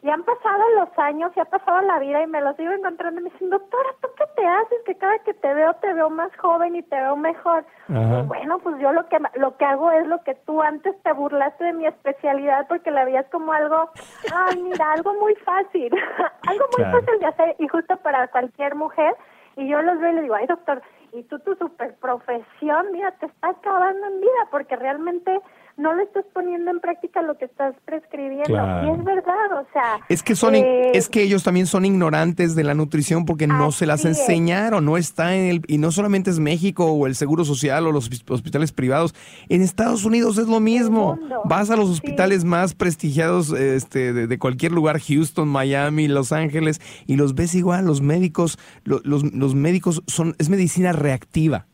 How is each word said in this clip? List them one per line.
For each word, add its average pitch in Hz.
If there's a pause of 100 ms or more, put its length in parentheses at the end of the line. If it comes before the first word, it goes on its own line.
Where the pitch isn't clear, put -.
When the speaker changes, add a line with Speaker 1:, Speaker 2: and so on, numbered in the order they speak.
Speaker 1:
y 285
han 320
pasado 427 (140)
los 359
años 311
y 381
ha 320
pasado 381
la 370
vida 285
y 320
me 302
los 285
sigo 330
encontrando 349
y -
me 370
dicen, 370
"Doctora, 494 (120)
¿tú 523 (100)
qué 605 (120)
te 403
haces? 453
Que 381
cada 415
que 415
te 277
veo, 311
te 370
veo 320
más 330
joven 339
y 339
te 330
veo 269
mejor". 320 (220)
Speaker 2:
Ajá. 117
Speaker 1:
Y -
bueno, 285
pues 311
yo 277
lo 339
que, 311 (180)
lo 262
que 285
hago 277
es 320
lo 339
que 269 (140)
tú 311
antes 311
te 320
burlaste 285
de 339
mi 330
especialidad 277
porque 339
la 269
veías 262
como 320
algo, 311 (420)
"Ay, 370
mira, 320
algo 339
muy 415
fácil", 370
<laughs> -
algo 415 (100)
muy 494
Speaker 2:
Claro. 494
Speaker 1:
fácil 466
de 339
hacer 320
y 302
justo 330
para 269
cualquier 262
mujer. 311 (400)
Y 269
yo 294
los 339
veo 339
y -
les 320
digo, 240
"Ay, 214
doctor, 311 (320)
y 240
tú 294
tu 392
superprofesión, 269
mira, 370
te 320
está 311
acabando 381
en 392
vida 480
porque 277
realmente 349 (380)
no 311
le 370
estás 392
poniendo 349
en 349
práctica 349
lo 311
que 254
estás 269 (100)
prescribiendo". 285
Speaker 2:
Claro. 98
Speaker 1:
Y 311
es 339
verdad, 381 (100)
o 254
sea, 233 (100)
Speaker 2:
Es 175
que 220
son 226
in-, 214
Speaker 1:
eh, 254
Speaker 2:
es -
que 214
ellos 196
también 180
son 185
ignorantes 170
de 160
la 143
nutrición 156
porque 156
no 147
Speaker 1:
Así 151
Speaker 2:
se 175
las 151
Speaker 1:
es. 160
Speaker 2:
enseñaron, 185
no 151
está 175
en 185
el, 170
y 151
no 160
solamente 196
es 170
México 165
o 151
el 131
Seguro 156
Social 147
o 156
los 131
hospi-, 123
hospitales 139
privados, 135 (360)
en 175
Estados 220
Unidos 226
es 226
lo 226
mismo. 220
Speaker 1:
El -
mundo. 247
Speaker 2:
Vas 196
a 233
los 208
Speaker 1:
Sí. 180
Speaker 2:
hospitales 175
más 175
prestigiados, 165
este, 131
de, 117
de 120
cualquier 131
lugar, 156
Houston, 151
Miami, 143
Los 139
Ángeles, 156 (280)
y 135
los 139
ves 170
igual, 180
los 143
médicos, 165 (260)
lo-, 135
los, 143 (100)
los 135
médicos 165
son, 165
es 151
medicina 180
reactiva. 147